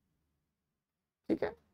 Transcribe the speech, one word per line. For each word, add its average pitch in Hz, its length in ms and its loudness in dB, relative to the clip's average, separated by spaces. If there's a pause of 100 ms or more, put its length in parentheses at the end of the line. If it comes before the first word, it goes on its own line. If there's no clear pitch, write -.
(1300)
ठीक - 160 2
है? - 120 -4 (180)